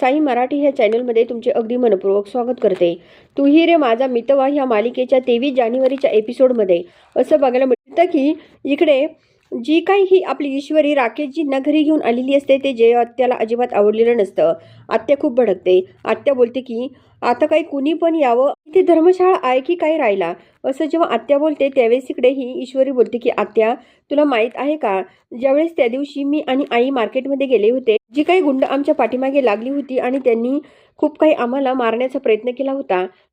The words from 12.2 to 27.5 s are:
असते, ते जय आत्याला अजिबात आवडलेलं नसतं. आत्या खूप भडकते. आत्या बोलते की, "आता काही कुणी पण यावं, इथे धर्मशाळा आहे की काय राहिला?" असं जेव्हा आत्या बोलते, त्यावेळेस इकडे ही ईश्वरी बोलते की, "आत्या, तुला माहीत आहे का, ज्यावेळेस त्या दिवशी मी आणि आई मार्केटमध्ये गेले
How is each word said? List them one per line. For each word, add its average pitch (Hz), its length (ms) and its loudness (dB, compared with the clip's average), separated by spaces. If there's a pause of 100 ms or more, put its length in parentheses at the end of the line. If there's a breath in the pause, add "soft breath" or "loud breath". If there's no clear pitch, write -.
असते, 277 240 2
ते 269 140 -4
जय 226 200 4
आत्याला 240 420 0
अजिबात 233 400 -2
आवडलेलं 220 420 2
नसतं. 185 360 0 (360 loud breath)
आत्या 226 300 0
खूप 277 160 -2
भडकते. 185 460 2 (240 loud breath)
आत्या 226 300 -2
बोलते 247 260 0
की, 247 280 -8 (340 soft breath)
"आता 247 240 0
काही 320 160 0
कुणी 285 300 -4
पण 330 220 -2
यावं, 262 380 0 (140)
इथे 359 160 2
धर्मशाळा 359 600 4
आहे 262 180 0
की 339 140 -2
काय 320 220 0
राहिला?" 202 380 0 (300 soft breath)
असं 277 200 -4
जेव्हा 330 240 0
आत्या 277 300 0
बोलते, 294 300 0
त्यावेळेस 262 420 0
इकडे 254 180 0
ही 254 320 -4
ईश्वरी 262 300 -2
बोलते 240 280 0
की, 240 120 -2
"आत्या, 214 440 -2 (360 soft breath)
तुला 294 140 2
माहीत 240 300 0
आहे 294 220 -4
का, 196 260 -2 (380 soft breath)
ज्यावेळेस 294 360 0
त्या 254 120 0
दिवशी 277 360 -6
मी 294 240 -2
आणि 269 220 0
आई 247 200 0
मार्केटमध्ये 262 560 -2
गेले 220 240 2